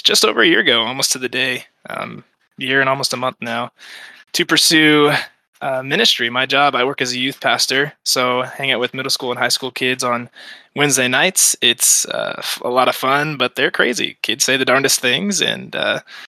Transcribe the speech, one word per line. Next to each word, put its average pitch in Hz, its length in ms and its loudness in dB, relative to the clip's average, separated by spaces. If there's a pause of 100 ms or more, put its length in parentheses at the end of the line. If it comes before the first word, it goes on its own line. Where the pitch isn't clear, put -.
just - 220 4
over - 160 2
a 175 60 6
year 165 120 4
ago, 120 220 4
almost 131 320 -2
to 135 60 -8
the 127 100 -6
day, 127 360 -4 (240)
um, - 360 -10 (320)
year 135 240 0
and 135 80 0
almost 135 240 -2
a 123 40 -4
month 127 220 -6
now, 120 320 -6 (600)
to - 120 -2
pursue, 151 640 4 (500)
uh, 131 220 -4
ministry. 131 460 0
My 127 160 -2
job, 139 280 2
I 123 120 2
work 135 160 -2
as 123 100 -4
a 123 80 -4
youth 131 220 -4
pastor, 135 500 0 (140)
so 127 380 0
hang 135 280 -4
out 117 80 0
with 123 140 -2
middle 131 160 -6
school 123 220 -4
and 123 60 -4
high 123 120 0
school 127 220 -4
kids 127 340 -2
on 120 240 -2 (440)
Wednesday 131 360 2
nights. 151 520 2
It's, - 460 2
uh, - 300 -6
f-, - 260 -8
a 123 60 -2
lot 127 180 4
of 120 80 2
fun, 143 400 0
but 127 200 -2
they're 143 160 0
crazy. - 500 -2
Kids 110 240 -2
say 131 100 2
the 131 80 2
darndest 131 380 2
things, 175 400 0
and, - 340 -4
uh, - 240 -2 (340)